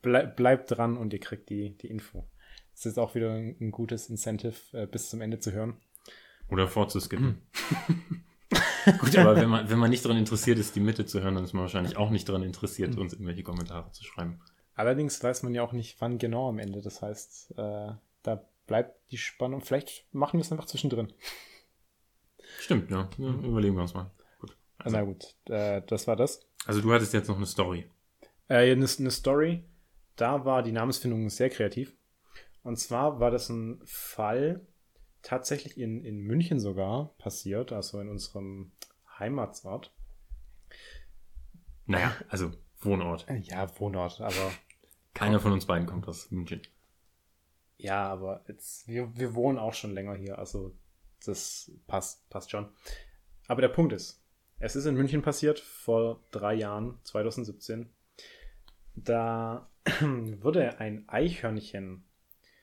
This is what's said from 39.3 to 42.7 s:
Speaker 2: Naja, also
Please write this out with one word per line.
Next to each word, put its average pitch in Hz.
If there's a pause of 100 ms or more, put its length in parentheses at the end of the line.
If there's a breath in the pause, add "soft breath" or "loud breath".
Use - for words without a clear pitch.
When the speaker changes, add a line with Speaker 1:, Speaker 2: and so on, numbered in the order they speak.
Speaker 2:
Naja, 90 (140)
also 87 (280)